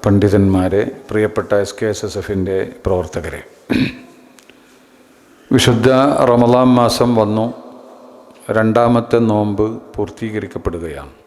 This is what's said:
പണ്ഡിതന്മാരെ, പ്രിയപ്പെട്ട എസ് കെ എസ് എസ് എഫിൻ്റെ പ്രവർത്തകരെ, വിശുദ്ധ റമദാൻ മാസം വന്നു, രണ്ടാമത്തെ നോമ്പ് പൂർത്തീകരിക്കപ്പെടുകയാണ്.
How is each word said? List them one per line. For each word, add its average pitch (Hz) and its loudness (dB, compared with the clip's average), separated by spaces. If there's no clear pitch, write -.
പണ്ഡിതന്മാരെ, 98 2
പ്രിയപ്പെട്ട 107 -2
എസ് 98 -6
കെ 113 -4
എസ് 98 -8
എസ് 98 -8
എഫിൻ്റെ 95 -4
പ്രവർത്തകരെ, 87 -4
വിശുദ്ധ 120 2
റമദാൻ 120 4
മാസം 120 2
വന്നു, 107 0
രണ്ടാമത്തെ 117 2
നോമ്പ് 104 0
പൂർത്തീകരിക്കപ്പെടുകയാണ്. 92 -8